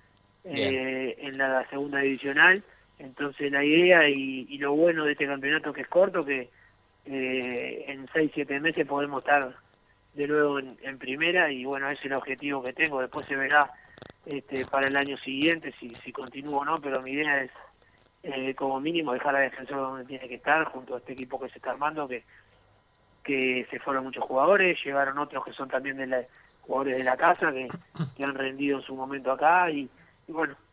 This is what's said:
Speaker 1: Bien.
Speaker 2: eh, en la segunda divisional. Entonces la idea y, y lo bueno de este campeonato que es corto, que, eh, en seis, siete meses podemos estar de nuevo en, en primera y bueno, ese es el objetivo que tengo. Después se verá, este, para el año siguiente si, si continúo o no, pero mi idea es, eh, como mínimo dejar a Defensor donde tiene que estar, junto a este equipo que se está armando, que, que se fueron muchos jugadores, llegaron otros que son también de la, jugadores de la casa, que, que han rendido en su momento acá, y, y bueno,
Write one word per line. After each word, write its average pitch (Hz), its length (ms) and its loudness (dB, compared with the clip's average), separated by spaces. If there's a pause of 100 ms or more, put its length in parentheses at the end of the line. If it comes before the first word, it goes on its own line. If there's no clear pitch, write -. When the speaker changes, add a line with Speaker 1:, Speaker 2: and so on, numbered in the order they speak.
(440)
Speaker 1:
Bien. 170 140 -6
Speaker 2:
eh, 131 640 -2
en 135 180 -8
la 131 320 0
segunda 139 300 -4
divisional. 143 640 4 (340)
Entonces 143 540 -6
la 139 120 2
idea 165 460 8
y, 135 400 -2
y 143 80 -10
lo 143 160 0
bueno 160 320 4
de 147 60 4
este 143 160 -2
campeonato 143 440 -2
que 139 100 -8
es 117 60 -8
corto, 185 380 4
que, 131 240 -4 (560)
eh, 127 840 -4
en 135 240 -12
seis, 156 220 2
siete 143 260 -4
meses 160 280 0
podemos 143 360 -2
estar 139 320 2 (600)
de 143 120 -2
nuevo 147 320 2
en, 131 220 -10
en 135 160 -12
primera 156 540 2
y 127 120 -6
bueno, 139 260 -2
ese 143 100 -4
es - 80 -12
el 135 60 -2
objetivo 135 500 -4
que 127 100 -6
tengo. 147 280 0
Después - 240 -6
se 139 100 -4
verá, 143 360 4 (540)
este, 135 400 -6
para 139 220 0
el 139 100 0
año 139 200 0
siguiente 143 600 -2
si, 123 100 -14
si 117 220 -14
continúo 143 480 -6
o 143 60 -2
no, 156 140 0
pero 139 220 -4
mi 131 100 -10
idea 143 320 0
es, 127 80 -10 (680)
eh, 135 320 -4
como 135 260 -2
mínimo 156 340 -2
dejar 139 220 0
a 139 40 2
Defensor 135 380 -2
donde 131 280 -6
tiene 131 220 -14
que 123 80 -12
estar, 151 300 2
junto 127 280 -10
a 123 60 -4
este 131 140 -14
equipo 127 260 -10
que 127 100 -8
se - 80 -18
está 131 140 -6
armando, 147 360 -4
que, 123 180 -10 (1000)
que 131 480 0
se 135 80 -8
fueron 135 240 -2
muchos 123 220 -8
jugadores, 175 580 6
llegaron 139 340 0
otros 139 280 -4
que 131 80 -10
son 135 160 -8
también 135 280 -4
de 135 80 -4
la, 127 160 0 (400)
jugadores 131 360 -2
de 127 80 -2
la 127 100 4
casa, 170 360 4
que, 131 180 -6 (480)
que 139 60 -4
han 139 120 -2
rendido 135 440 -2
en 123 40 -10
su 135 100 -12
momento 131 380 -4
acá, 165 400 4
y, 143 180 -4 (380)
y 170 40 -14
bueno, 156 220 -2 (200)